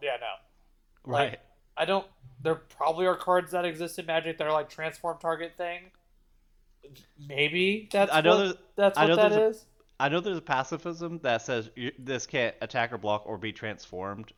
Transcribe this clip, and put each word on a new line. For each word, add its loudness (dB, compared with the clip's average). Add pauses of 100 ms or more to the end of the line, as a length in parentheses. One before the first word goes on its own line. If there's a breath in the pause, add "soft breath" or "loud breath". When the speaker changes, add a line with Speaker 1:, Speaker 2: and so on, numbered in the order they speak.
Speaker 1:
Yeah, -4
no. -14
Like, 2
Speaker 2:
Right. -14 (360)
Speaker 1:
I 0
don't, 0 (340)
there 0
probably -2
are 4
cards 2
that 0
exist -6
in -10
Magic -2
that -2
are, 2
like, 0
transform -8
target -4
thing. -8 (1300)
Maybe 0
that's 4
Speaker 2:
I 6
know 8
Speaker 1:
what, 2
Speaker 2:
there's, 0 (220)
Speaker 1:
that's 4
Speaker 2:
I 6
Speaker 1:
what 6
Speaker 2:
know 6
Speaker 1:
that 8
Speaker 2:
there's 4
a, -20
Speaker 1:
is. -20 (320)
Speaker 2:
I 2
know 0
there's -4
a -8
pacifism -4
that 0
says -4
you, -8
this -6
can't -2
attack -4
or -8
block -2
or -6
be -6
transformed, -10